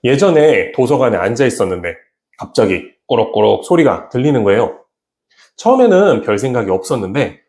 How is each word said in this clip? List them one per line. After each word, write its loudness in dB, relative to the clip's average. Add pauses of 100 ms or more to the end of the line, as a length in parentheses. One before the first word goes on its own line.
예전에 2
도서관에 0
앉아 0
있었는데 -4 (420)
갑자기 -2 (240)
꼬록꼬록 0
소리가 0
들리는 0
거예요. 0 (800)
처음에는 2
별 -2
생각이 -4
없었는데 -4